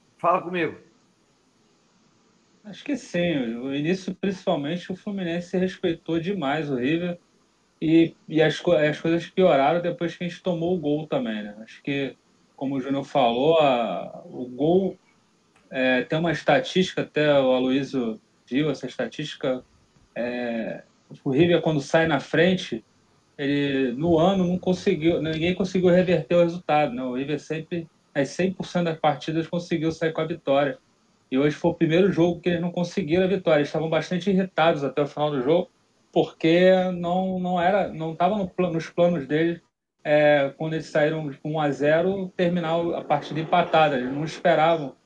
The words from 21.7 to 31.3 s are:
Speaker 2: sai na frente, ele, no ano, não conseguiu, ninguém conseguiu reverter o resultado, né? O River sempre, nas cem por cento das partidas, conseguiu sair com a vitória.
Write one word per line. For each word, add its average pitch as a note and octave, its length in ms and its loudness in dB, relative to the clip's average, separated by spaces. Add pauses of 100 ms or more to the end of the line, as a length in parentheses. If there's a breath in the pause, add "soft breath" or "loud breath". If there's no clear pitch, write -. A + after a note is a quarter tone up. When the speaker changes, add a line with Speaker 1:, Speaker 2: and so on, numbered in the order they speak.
Speaker 2:
sai E3 260 2
na D3 140 0
frente, F3 640 0 (520)
ele, C#3 560 0
no D#3 260 2
ano, F#3 280 4
não F3+ 120 -2
conseguiu, F3 600 0
ninguém D#3+ 340 -2
conseguiu F#3 340 0
reverter F3 480 4
o F3 60 6
resultado, D3+ 500 0
né? B2+ 100 -8
O B2+ 140 -4
River C#3 240 -4
sempre, D#3+ 480 -8 (260)
nas C#3 140 0
cem F#3 240 -2
por - 140 -10
cento F3 180 -2
das D#3+ 160 -4
partidas, D#3 480 -2
conseguiu E3 420 -4
sair D#3+ 220 -4
com D#3+ 80 -4
a D#3+ 60 -2
vitória. C#3 520 -2 (520)